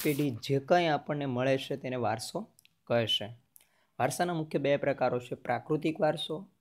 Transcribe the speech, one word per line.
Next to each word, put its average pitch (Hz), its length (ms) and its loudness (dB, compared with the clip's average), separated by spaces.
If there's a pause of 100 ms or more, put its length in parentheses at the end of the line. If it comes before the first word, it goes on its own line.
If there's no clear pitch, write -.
પેઢી 147 280 2
જે 135 280 -2
કંઈ 170 280 4
આપણને 147 400 0
મળે 131 320 2
છે 135 180 -6
તેને 127 200 -6
વારસો 120 500 -2 (380)
કહે 117 220 2
છે. 104 200 0 (720)
વારસાના 170 360 0
મુખ્ય 156 240 -2
બે 143 180 4
પ્રકારો 131 440 0
છે, 123 140 -10
પ્રાકૃતિક 151 680 -2
વારસો 156 480 -2 (120)